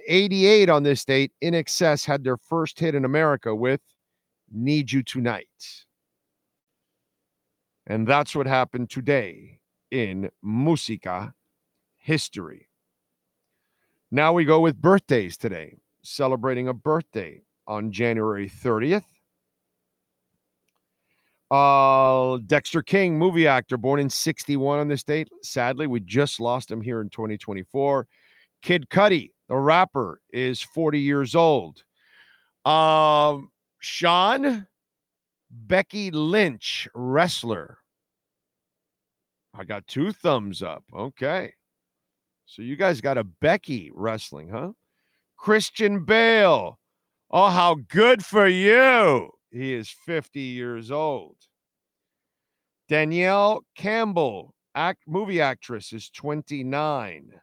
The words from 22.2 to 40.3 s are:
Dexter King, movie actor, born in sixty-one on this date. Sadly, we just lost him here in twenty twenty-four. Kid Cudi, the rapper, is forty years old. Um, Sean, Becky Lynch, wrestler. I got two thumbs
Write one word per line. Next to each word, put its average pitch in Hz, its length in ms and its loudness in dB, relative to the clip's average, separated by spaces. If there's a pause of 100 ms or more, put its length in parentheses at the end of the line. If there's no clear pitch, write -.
Dexter 151 360 0
King, 185 360 0
movie 165 280 2
actor, 127 320 2
born 135 220 0
in 139 100 -2
sixty-one 143 680 -2
on 147 100 -2
this 143 160 -6
date. 151 240 -4 (140)
Sadly, 131 440 -4
we 120 140 -4
just 113 380 -2
lost 120 320 -4
him 113 120 -8
here 117 180 -6
in 104 80 -8
twenty 110 300 -8
twenty-four. 131 680 -4 (560)
Kid 175 260 -2
Cudi, 190 420 2 (180)
the 127 80 -2
rapper, 139 640 0 (120)
is 127 280 -4
forty 151 400 -2
years 139 340 -2
old. 143 500 0 (800)
Um, 151 880 2 (280)
Sean, 202 880 0 (840)
Becky 185 600 -4
Lynch, 156 840 -2
wrestler. 123 840 -4 (1800)
I 95 80 -14
got 101 220 -10
two 175 260 -4
thumbs 107 500 -2